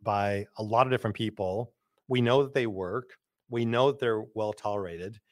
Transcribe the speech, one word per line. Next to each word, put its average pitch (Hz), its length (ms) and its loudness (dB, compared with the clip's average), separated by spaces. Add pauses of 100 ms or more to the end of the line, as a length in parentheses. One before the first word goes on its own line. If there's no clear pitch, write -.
by 101 440 0 (120)
a 110 40 -6
lot 113 240 2
of 127 60 -2
different 113 240 0
people. 107 560 -4 (360)
We 127 120 2
know 123 220 6
that 131 120 -4
they 123 120 2
work. 98 520 -6 (300)
We 120 160 -2
know 120 260 4
that 139 100 -4
they're 113 220 0 (120)
well 107 180 -2
tolerated. 101 640 -6 (120)